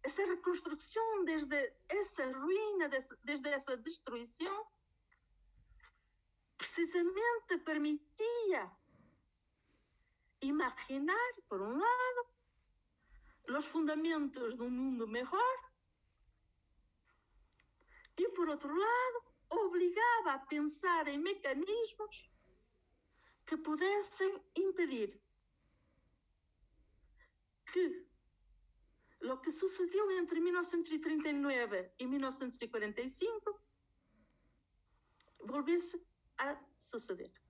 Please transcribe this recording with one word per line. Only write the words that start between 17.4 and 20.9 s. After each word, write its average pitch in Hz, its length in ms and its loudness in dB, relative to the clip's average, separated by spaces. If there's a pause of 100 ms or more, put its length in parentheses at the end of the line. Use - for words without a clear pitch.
y 370 180 4
por 339 140 2
otro 294 240 -2
lado, 466 600 2 (220)
obrigava 370 760 4
a 262 60 -2
pensar 302 680 0